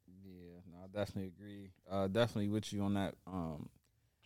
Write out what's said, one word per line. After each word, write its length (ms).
Yeah, 380
no, 120
I 40
definitely 420
agree. 420
Uh, 180
definitely 420
with 220
you 120
on 100
that, 220
um, 440